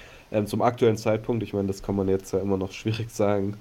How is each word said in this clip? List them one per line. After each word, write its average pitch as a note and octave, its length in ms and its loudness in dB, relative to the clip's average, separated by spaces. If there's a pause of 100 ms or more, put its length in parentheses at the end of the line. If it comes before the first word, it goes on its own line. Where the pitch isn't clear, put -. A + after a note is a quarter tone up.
(320)
Ähm, G#2 160 2
zum G2+ 140 -2
aktuellen A#2 360 4
Zeitpunkt, A2 460 0
ich G2 100 -6
meine, G2 140 0
das F#2+ 140 -4
kann G2+ 140 -2
man F#2+ 140 2
jetzt F#2+ 240 0
ja F#2+ 60 0
immer G2 180 2
noch F#2+ 160 -4
schwierig A2+ 360 -4
sagen. G#2 520 0